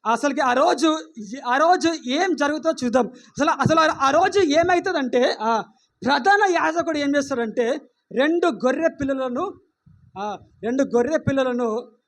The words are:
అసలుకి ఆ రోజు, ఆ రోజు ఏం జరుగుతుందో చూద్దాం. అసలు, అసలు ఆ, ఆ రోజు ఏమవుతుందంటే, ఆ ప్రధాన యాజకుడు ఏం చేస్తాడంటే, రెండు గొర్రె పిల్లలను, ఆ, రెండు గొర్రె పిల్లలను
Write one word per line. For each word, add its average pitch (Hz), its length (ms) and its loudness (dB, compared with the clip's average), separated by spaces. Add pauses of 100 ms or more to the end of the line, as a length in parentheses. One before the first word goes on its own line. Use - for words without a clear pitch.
(120)
అసలుకి 277 300 0
ఆ 247 120 2
రోజు, 311 460 2 (480)
ఆ 247 100 2
రోజు 330 320 4 (180)
ఏం 320 280 0
జరుగుతుందో 294 500 -2
చూద్దాం. 240 220 0
అసలు, - 420 -4
అసలు 302 300 0
ఆ, 311 280 2
ఆ 269 40 4
రోజు 370 280 2
ఏమవుతుందంటే, 330 1000 0
ఆ 220 200 0 (440)
ప్రధాన 285 340 2 (120)
యాజకుడు 320 460 -2
ఏం 285 200 0
చేస్తాడంటే, 254 640 -2 (300)
రెండు 320 360 2
గొర్రె 262 400 0
పిల్లలను, 277 760 -4 (580)
ఆ, 202 200 -8 (240)
రెండు 254 200 0
గొర్రె 254 340 0
పిల్లలను 247 760 -2 (160)